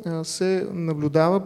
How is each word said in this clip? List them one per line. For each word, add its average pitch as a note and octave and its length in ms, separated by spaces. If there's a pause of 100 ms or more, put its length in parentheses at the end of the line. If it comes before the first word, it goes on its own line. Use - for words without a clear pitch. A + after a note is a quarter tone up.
а, D#3+ 200
се F#3 480
наблюдава D#3+ 720